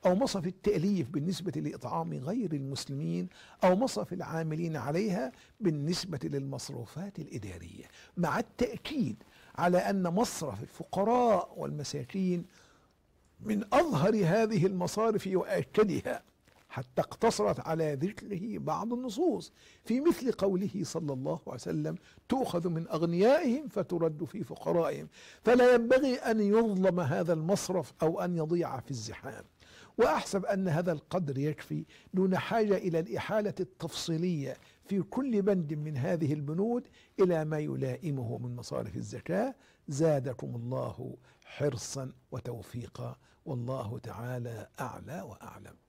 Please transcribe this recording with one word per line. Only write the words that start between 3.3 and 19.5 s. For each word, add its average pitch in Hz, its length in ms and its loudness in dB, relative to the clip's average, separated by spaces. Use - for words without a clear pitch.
أو 185 120 8
مصرف 208 380 0
العاملين 165 640 -4
عليها 165 560 -2
بالنسبة 165 640 0
للمصروفات 139 960 -8
الإدارية، 92 680 -12
مع 170 220 2
التأكيد 240 840 -2
على 175 220 4
أن 196 260 2
مصرف 165 580 -2
الفقراء 208 960 2
والمساكين 151 880 -2
من 214 240 0
أظهر 226 420 4
هذه 208 500 4
المصارف 190 680 0
وأكدها، 185 880 2
حتى - 320 -4
اقتصرت 208 580 0
على 160 340 0
ذكره 196 640 -6
بعض 160 360 -4
النصوص، 247 580 -2